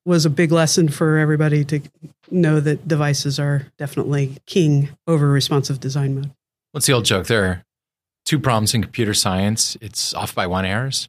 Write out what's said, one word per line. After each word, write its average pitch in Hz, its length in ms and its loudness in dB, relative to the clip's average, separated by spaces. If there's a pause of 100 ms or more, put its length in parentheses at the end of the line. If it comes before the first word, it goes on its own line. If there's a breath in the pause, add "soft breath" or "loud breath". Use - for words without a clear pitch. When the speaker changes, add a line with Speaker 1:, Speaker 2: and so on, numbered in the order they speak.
Speaker 1:
was 165 200 2
a 165 40 2
big 156 220 2
lesson 160 380 2
for 156 280 2
everybody 151 480 2
to 147 140 -4 (500)
know 160 300 2
that 147 280 -2
devices 147 520 0
are 143 280 -2 (100)
definitely 143 680 -4
king 147 440 2 (180)
over 147 220 2
responsive 139 500 0
design 139 360 -4
mode. 139 160 -8 (400)
Speaker 2:
What's 147 160 -4
the 143 60 4
old 120 120 2
joke? 95 220 0
There 110 180 2
are 90 180 -2 (640)
two 151 140 0
problems 110 340 2
in 117 80 0
computer 107 320 -2
science. 101 680 -2
It's - 320 -8
off 80 220 -8
by 98 120 -2
one 92 180 -2
errors. 120 440 -4